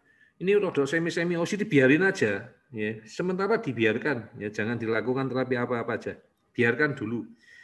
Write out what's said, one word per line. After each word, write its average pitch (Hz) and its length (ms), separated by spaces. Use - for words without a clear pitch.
Ini 196 160
rodo 151 320
semi-semi 170 480
O 170 80
C - 80
D 208 160
dibiarin 139 320
aja, 120 480
ya. 107 180
Sementara 190 560
dibiarkan, 113 800
ya, 104 80
jangan 113 320
dilakukan 120 480
terapi 123 240
apa-apa 120 480
aja. 98 160
Biarkan 127 460
dulu. 113 320